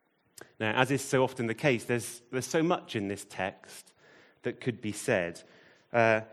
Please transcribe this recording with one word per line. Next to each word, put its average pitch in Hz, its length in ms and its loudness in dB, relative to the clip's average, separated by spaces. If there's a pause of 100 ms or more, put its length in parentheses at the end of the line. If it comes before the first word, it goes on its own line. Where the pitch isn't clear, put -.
(600)
Now, 110 140 0
as 127 180 4
is 135 100 0
so 131 220 2
often 120 240 -2
the 113 80 -2
case, 131 300 2
there's, 120 360 -4 (100)
there's 127 140 -4
so 165 160 2
much 165 340 0
in 101 120 -2
this 98 200 -6
text - 640 -8 (520)
that - 180 -6
could - 180 -4
be 107 120 -6
said. 90 500 -2 (500)
Uh, 113 300 6 (100)